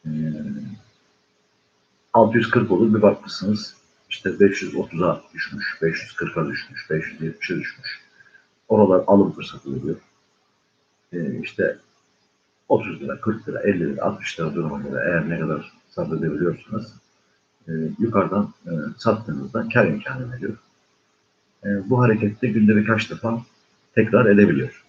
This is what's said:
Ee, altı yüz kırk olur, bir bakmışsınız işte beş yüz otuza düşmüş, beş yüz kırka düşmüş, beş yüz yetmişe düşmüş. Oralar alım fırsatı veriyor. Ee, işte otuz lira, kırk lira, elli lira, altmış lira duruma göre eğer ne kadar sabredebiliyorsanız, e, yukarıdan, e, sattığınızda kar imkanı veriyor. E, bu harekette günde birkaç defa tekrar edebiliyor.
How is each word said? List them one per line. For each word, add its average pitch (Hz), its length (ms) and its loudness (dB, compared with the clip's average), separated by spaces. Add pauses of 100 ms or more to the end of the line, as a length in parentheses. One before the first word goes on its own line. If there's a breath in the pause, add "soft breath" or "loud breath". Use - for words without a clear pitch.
Ee, 78 40 -8 (2000)
altı 113 240 6
yüz 113 120 2
kırk 110 220 2
olur, 107 240 4
bir 104 60 2
bakmışsınız - 760 0 (340)
işte - 300 -6
beş 95 220 6
yüz 90 140 -8
otuza 82 480 -2 (100)
düşmüş, 104 320 -10 (160)
beş 82 220 -2
yüz - 120 -18
kırka 82 320 -4
düşmüş, - 420 -12
beş 78 220 -2
yüz 76 100 -14
yetmişe 80 340 -8
düşmüş. - 460 -12 (680 soft breath)
Oralar 98 400 6
alım 98 240 6
fırsatı - 440 -10
veriyor. 71 220 -6 (1160)
Ee, 78 280 -6
işte - 360 -4 (920)
otuz 80 320 0
lira, 71 200 -10
kırk - 260 -6
lira, - 140 -8
elli 92 180 0
lira, 71 240 -4
altmış - 360 -6
lira 80 160 -4
duruma 73 260 -6
göre 67 240 -6
eğer 82 240 -2
ne 82 100 -4
kadar 76 340 -6 (160)
sabredebiliyorsanız, 82 1040 -6 (720)
e, 82 40 -10 (280)
yukarıdan, 104 540 0 (120)
e, 85 60 -8 (260)
sattığınızda 110 760 -4
kar 113 140 4
imkanı 123 460 -6
veriyor. - 240 -8 (1040)
E, 101 260 -4
bu 123 120 4
harekette 110 460 2
günde 107 280 6
birkaç 110 360 0
defa 117 300 -4 (540)
tekrar 110 300 6
edebiliyor. 92 640 4